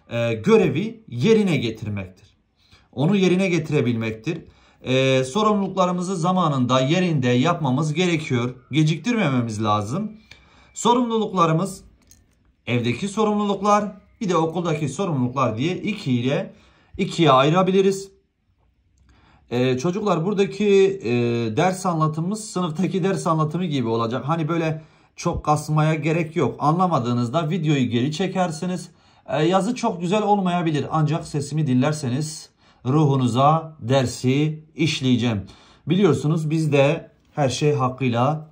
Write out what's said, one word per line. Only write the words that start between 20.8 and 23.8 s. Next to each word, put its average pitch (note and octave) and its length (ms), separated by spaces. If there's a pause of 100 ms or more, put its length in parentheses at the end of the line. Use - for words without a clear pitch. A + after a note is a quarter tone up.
e, G#2+ 60 (460)
ders F#3 300
anlatımımız E3 640
sınıftaki F3 540
ders F#3+ 220
anlatımı D#3+ 380
gibi C#3 240